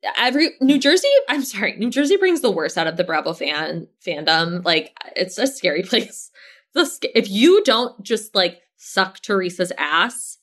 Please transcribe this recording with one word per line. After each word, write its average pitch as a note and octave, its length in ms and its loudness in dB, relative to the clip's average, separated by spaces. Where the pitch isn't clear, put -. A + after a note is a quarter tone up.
Every, B3+ 340 2
New C#4 160 4
Jersey, E4 320 4
I'm C#4 160 -2
sorry, G3+ 340 -6
New A#3 120 -2
Jersey C#4+ 260 2
brings F#4 260 2
the A#3 100 2
worst E3 260 -2
out E3 80 0
of D#3+ 100 -4
the F3 80 0
Bravo D#3+ 300 -2
fan, D#3 540 -6
fandom. E3 580 0
Like, D#3+ 320 0
it's - 240 -4
a C4+ 80 0
scary F3 360 -2
<laughs> - 0 -
place. - 460 -4
It's E4 140 2
a - 40 -12
sc-, - 220 -6
if G#3 140 2
you D#4+ 340 6
don't A#3+ 400 0
just, G#3+ 320 -6
like, F3+ 260 -2
suck - 420 -4
Teresa's F#3 600 -4
ass E3 640 -2